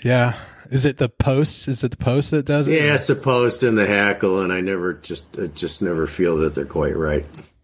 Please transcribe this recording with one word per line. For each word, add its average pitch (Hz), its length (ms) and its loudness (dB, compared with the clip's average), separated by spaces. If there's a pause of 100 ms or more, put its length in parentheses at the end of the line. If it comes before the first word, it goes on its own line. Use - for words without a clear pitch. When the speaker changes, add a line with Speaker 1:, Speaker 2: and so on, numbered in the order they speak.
Speaker 1:
Yeah. 123 300 2 (360)
Is 131 160 0
it 135 100 0
the 123 140 -2
post? - 580 0
Is 131 160 -4
it 123 60 -2
the - 80 -12
post 135 320 0
that 147 160 0
does 147 200 0
it? 156 160 2
Speaker 2:
Yeah, 147 120 4
it's 135 120 0
the 139 80 2
post 123 480 2
and 117 140 4
the 104 100 4
hackle, 101 540 2
and 90 100 0
I 92 120 -2
never 92 320 -2
just, - 440 -10
I 92 100 -6
just 85 340 0
never 82 240 0
feel 85 320 0
that 76 160 0
they're 69 100 -4
quite 73 320 -2
right. 76 300 -2 (380)